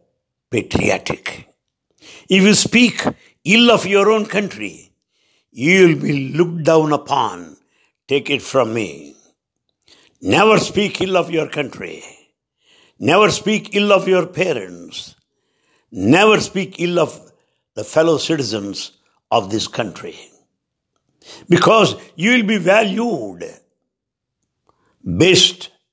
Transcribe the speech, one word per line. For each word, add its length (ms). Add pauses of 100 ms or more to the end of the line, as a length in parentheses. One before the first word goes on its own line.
(500)
patriotic. 960 (800)
If 140
you 120
speak 500 (400)
ill 260
of 160
your 240
own 160
country, 680 (580)
you 380
will 140
be 260
looked 360
down 280
upon. 640 (500)
Take 240
it 120
from 320
me. 420 (1040)
Never 380
speak 420
ill 160
of 140
your 180
country. 540 (960)
Never 320
speak 440
ill 180
of 140
your 200
parents. 920 (720)
Never 500
speak 400
ill 200
of 320 (420)
the 80
fellow 360
citizens 800 (320)
of 200
this 160
country. 500 (1300)
Because 480 (200)
you 160
will 140
be 120
valued 840 (1600)
based 680 (220)